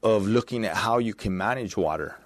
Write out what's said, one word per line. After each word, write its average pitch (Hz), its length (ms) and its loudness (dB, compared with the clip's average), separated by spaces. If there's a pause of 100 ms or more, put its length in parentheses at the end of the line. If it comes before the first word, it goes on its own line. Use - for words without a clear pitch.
of 107 260 4
looking 117 360 0
at 82 120 -2
how 117 220 0
you 117 160 -2
can 95 220 -4
manage 107 400 -2
water 80 500 -2